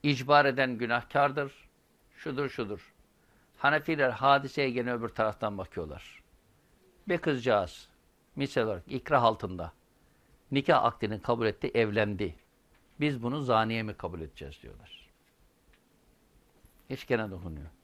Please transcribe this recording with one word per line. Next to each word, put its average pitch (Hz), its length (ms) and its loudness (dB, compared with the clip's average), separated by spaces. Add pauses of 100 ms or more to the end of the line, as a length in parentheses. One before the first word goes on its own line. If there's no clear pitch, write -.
İcbar 143 420 4
eden 127 320 2
günahkardır. 135 920 -2 (460)
Şudur, 139 340 -6
şudur. 104 440 -8 (640)
Hanefiler 151 520 2
hadiseye 139 600 2
gene 123 240 -2
öbür 117 160 -4
taraftan 107 480 -2
bakıyorlar. - 680 -12 (840)
Bir 175 100 0
kızcağız, 120 720 0 (480)
misal 139 260 -2
olarak 107 260 -2
ikrah 135 360 0
altında 92 480 0 (800)
nikah 139 320 4
akdini 107 380 -2
kabul 117 240 0
etti, 110 280 -2
evlendi. 104 600 0 (640)
Biz 143 240 -2
bunu 131 180 -2
zaniye 113 420 2
mi 107 100 -8
kabul 90 280 -8
edeceğiz 71 400 -14
diyorlar. - 480 -20 (1800)
Hiç - 180 -10
gene 113 240 0
dokunuyor. 82 360 -10 (160)